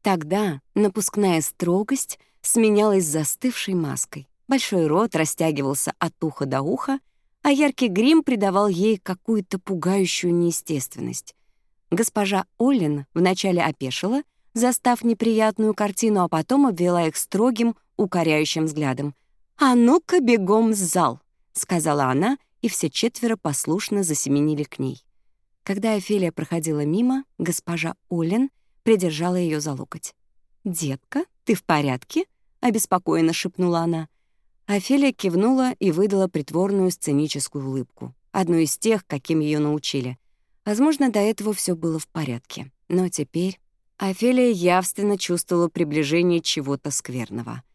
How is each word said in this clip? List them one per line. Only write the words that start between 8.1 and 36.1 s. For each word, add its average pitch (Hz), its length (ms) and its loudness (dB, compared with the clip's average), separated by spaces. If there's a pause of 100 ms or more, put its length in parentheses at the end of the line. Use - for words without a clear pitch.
придавал 202 420 2
ей 202 320 2
какую-то 190 640 -4
пугающую 180 760 0
неестественность. 160 1000 -4 (560)
Госпожа 196 520 0 (140)
Оллин 165 560 0
вначале 180 480 2
опешила, 160 600 -4 (300)
застав 247 520 0
неприятную 220 680 2
картину, 208 520 0
а 170 40 -2
потом 254 380 2
обвела 175 400 2
их 156 100 -2
строгим, 233 600 0 (200)
укоряющим 160 680 0
взглядом. 147 500 -4 (440)
"А 262 180 4
ну-ка 285 420 4
бегом 220 540 4
в - 20 2
зал!" — 165 460 0 (320)
сказала 151 540 0
она, 170 300 0 (260)
и 233 60 -2
все 160 220 -4
четверо 226 460 -2
послушно 190 680 -2
засеменили 147 640 0
к - 160 -14
ней. - 240 -6 (580)
Когда 202 320 -2
Офелия 190 380 0
проходила 156 520 -4
мимо, 247 380 0 (160)
госпожа 165 560 -4 (160)
Оллин — 180 400 0 (320)
придержала 180 540 2
ее 160 240 0
за 147 120 -4
локоть. - 420 -12 (500)
"Детка, 165 600 -4 (200)
ты 226 100 2
в - 80 -4
порядке?" — 147 600 0 (360)
обеспокоенно 180 720 0
шепнула 175 500 -2
она. 165 260 -4 (580)
Офелия 262 460 0
кивнула 240 640 0
и 180 140 2
выдала 196 340 2